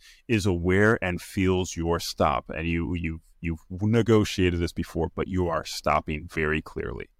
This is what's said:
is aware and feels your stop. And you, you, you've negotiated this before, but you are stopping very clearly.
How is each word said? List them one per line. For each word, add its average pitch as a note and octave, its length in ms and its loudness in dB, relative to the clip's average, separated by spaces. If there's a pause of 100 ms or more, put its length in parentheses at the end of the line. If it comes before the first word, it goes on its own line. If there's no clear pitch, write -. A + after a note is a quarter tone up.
(260)
is G#2+ 180 0
aware F#2+ 560 4
and F2+ 220 -4
feels F#2 540 0
your E2 240 0
stop. - 500 -2
And D#2+ 160 -6
you, E2+ 280 -2
you, E2 260 -6 (200)
you've E2 200 -6 (100)
negotiated G#2 880 4
this E2+ 140 -2
before, D#2+ 420 -4
but D#2+ 140 -4
you F2+ 180 0
are D#2+ 180 -2
stopping D#2 600 -2
very D#2 340 0
clearly. - 480 -10 (120)